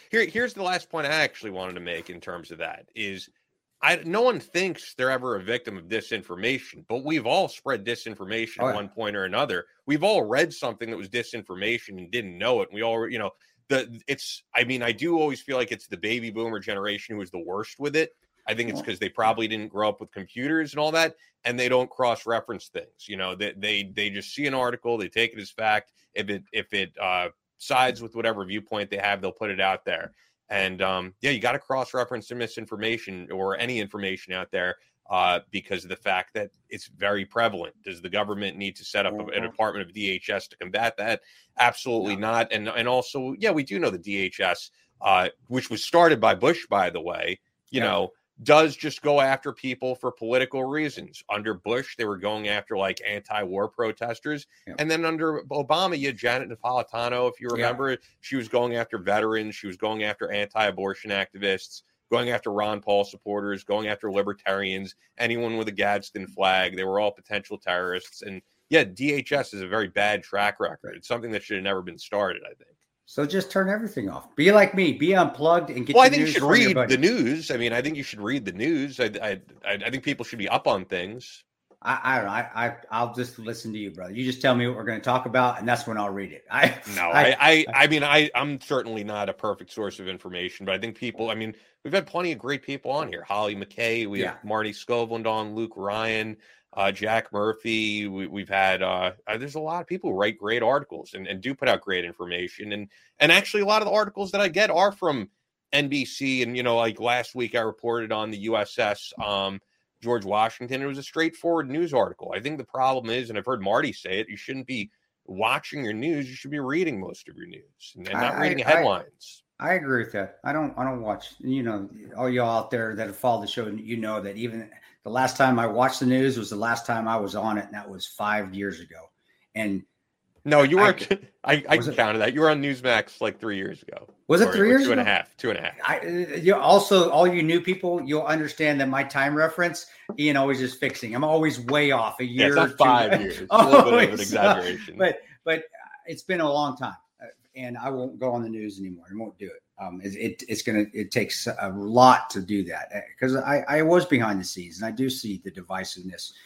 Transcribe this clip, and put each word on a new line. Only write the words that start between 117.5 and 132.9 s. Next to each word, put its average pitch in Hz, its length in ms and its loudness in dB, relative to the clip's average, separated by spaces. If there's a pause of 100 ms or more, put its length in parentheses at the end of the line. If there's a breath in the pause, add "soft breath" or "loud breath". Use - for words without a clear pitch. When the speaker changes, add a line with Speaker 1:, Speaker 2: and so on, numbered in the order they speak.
Speaker 1:
and, 90 100 -14
and 98 140 -4
not - 140 -2
Speaker 2:
I, - 80 -2
Speaker 1:
reading - 200 0
Speaker 2:
I, - 60 -2
I, 156 80 4
Speaker 1:
headlines. - 640 -4 (160)
Speaker 2:
I 156 140 -2
agree 135 320 0
with - 80 -12
that. 95 320 -6
I 139 80 -4
don't, 147 240 -4
I 123 80 -2
don't 131 160 -4
watch, 107 380 -6
you 131 240 -2
know, 104 260 -4 (260)
all 131 140 -2
y'all 120 300 2
out - 120 -4
there 113 240 -2
that 110 120 -6
have 98 100 -12
followed 113 280 2
the - 20 -6
show, 110 220 -4
you 110 280 -8
know 110 240 -4
that 98 160 -8
even 113 320 -8 (340 loud breath)
the 110 80 -12
last 127 280 0
time 127 200 6
I 117 80 2
watched 120 340 2
the 131 60 2
news 131 300 4
was 104 140 -6
the 107 60 -8
last 117 280 -2
time 113 240 -2
I 113 80 0
was 98 180 -4
on 107 220 -2
it, 101 80 -4
and - 80 -16
that 104 160 -12
was 92 180 -12
five 104 480 -2
years 98 260 -6
ago. 82 280 -20 (460)
And 101 280 -2 (640)
Speaker 1:
No, 147 180 8
you 147 180 6
Speaker 2:
I 208 100 10
Speaker 1:
were, - 80 0
Speaker 2:
c- - 200 -2 (120)
Speaker 1:
<laughs> - 140 -20
I, 143 240 2
I 151 80 6
Speaker 2:
was 123 120 0
it 135 80 -4
Speaker 1:
counted 110 220 4
that. 117 160 2
You 147 60 0
were 156 100 8
on 151 100 2
Newsmax, 127 600 0